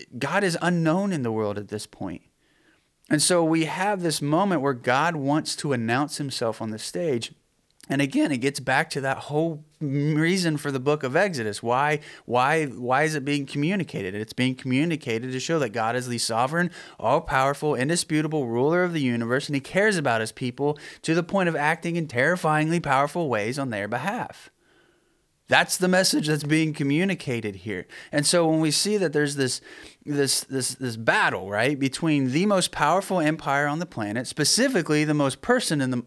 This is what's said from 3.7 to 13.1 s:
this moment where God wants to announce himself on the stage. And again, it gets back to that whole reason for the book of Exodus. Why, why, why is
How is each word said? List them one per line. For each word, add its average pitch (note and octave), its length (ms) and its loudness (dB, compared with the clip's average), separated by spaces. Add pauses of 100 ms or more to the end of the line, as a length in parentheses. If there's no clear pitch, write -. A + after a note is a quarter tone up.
this D#3+ 220 -2
moment D#3+ 400 2
where C#3 120 0
God C3 400 0
wants D3 420 -2
to C#3+ 160 -2
announce B2 440 0
himself A#2+ 440 -4
on A2+ 100 -6
the A2 80 -8
stage. D3+ 540 -4 (580)
And C#3 120 0
again, D#3 300 0
it B2+ 60 -2
gets C#3 220 -2
back C3+ 300 0
to - 100 -6
that C3+ 160 -2
whole D#3 480 -4 (160)
reason D#3 800 0
for C#3+ 120 -4
the C3+ 80 -2
book D3 240 0
of C3 140 0
Exodus. C#3 460 0
Why, C#3+ 380 2 (260)
why, C#3+ 400 2
why B2+ 380 0
is D#3 100 0